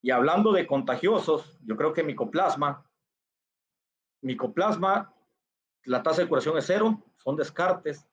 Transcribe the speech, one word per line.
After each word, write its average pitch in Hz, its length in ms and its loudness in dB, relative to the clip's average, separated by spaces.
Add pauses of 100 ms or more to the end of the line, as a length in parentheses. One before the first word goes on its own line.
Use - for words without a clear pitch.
Y 123 80 -2
hablando 165 420 4
de 185 140 2
contagiosos, 143 960 -2
yo 110 120 -6
creo 156 180 0
que 165 80 0
micoplasma, 143 800 -2 (1400)
micoplasma, 185 920 -2 (720)
la 123 180 -2
tasa 160 200 2
de 170 60 0
curación 151 300 0
es 131 80 -4
cero, 214 360 2 (140)
son 143 200 -4
descartes. 160 760 -2